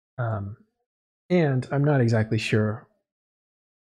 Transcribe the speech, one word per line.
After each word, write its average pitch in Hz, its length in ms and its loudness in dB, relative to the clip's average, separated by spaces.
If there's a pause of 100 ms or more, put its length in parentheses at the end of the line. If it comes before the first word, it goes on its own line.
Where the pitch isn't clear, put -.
(180)
Um, 110 400 -6 (720)
and 143 420 2
I'm 143 140 0
not 143 160 4
exactly 113 360 2
sure 107 480 -2 (1000)